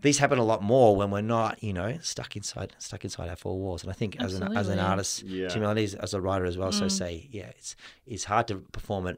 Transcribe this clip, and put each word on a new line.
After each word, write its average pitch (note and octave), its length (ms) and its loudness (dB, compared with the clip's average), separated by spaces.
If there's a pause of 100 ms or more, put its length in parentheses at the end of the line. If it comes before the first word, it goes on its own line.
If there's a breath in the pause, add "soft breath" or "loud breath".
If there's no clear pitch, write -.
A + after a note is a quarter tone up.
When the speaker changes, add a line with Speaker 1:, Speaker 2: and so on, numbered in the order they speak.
Speaker 1:
these C#3+ 180 6
happen C#3 200 6
a A#2+ 40 4
lot A2 180 4
more A2+ 340 8
when G2+ 140 2
we're G2+ 120 0
not, A2 420 0
you G#2+ 100 -4
know, G2 280 -2
stuck - 340 -8
inside, - 440 -8
stuck - 260 -12
inside F2 240 -8
our F2+ 80 -8
four F#2 200 -4
walls. F#2 240 -4
And F#2 80 -8
I F#2 60 -6
think G#2 260 -4
as F#2 140 -2
an, F#2 80 -2
as F#2+ 60 -2
an G#2+ 80 -2 (200)
Speaker 2:
Absolutely. F#2+ 60 0
Speaker 1:
artist, F#2+ 400 0
Speaker 3:
Yeah. F#2 240 -4
Speaker 1:
Tim G2 160 0
Allen G#2 160 2
is G2+ 160 0
as G2+ 180 -6
a G2+ 80 -2
writer F#2+ 240 0
as F2+ 120 -2
well. F#2+ 160 0
So G3+ 140 0
Speaker 2:
Mm. G2 40 2
Speaker 1:
say, F2 400 -4
yeah, G2 140 -10 (120)
it's, - 180 -14 (300 loud breath)
it's G2+ 200 -8
hard A2+ 240 2
to G2 80 -4
perform F#2 500 -6
at F2+ 100 -4